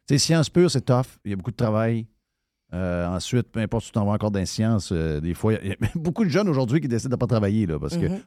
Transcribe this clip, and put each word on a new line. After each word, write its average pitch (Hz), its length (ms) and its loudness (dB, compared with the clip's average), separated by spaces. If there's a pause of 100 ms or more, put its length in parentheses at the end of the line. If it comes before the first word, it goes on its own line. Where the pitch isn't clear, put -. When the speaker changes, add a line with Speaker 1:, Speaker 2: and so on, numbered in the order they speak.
Speaker 1:
Tu 135 80 2
sais, - 40 4
sciences 165 300 2
pures, 175 200 4
c'est 127 160 0
tough. 127 200 4 (200)
Il 101 60 -6
y - 20 -2
a 98 40 -4
beaucoup 92 140 -8
de - 40 -12
travail. 113 520 0 (680)
Euh, 87 340 -2
ensuite, 92 420 -2
peu 113 120 -4
importe 107 240 -4
si - 60 -20
tu - 20 -20
t'en 104 120 0
vas 101 60 2
encore 107 180 0
dans 101 100 0
les 90 60 0
sciences, 110 460 0
euh, 80 300 0
des 85 120 -4
fois, 110 200 0
il 98 160 -4
y - 20 -4
a - 80 -4
<laughs> 110 160 -2
beaucoup 175 300 -2
de 170 40 0
jeunes 185 200 2
aujourd'hui 135 320 2
qui 143 80 -6
décident 117 260 -2
de - 40 -6
pas 117 80 0
travailler, 107 380 2
là, 78 140 -2
parce 76 180 -4
que 156 100 0
Speaker 2:
Mhm. 185 200 -2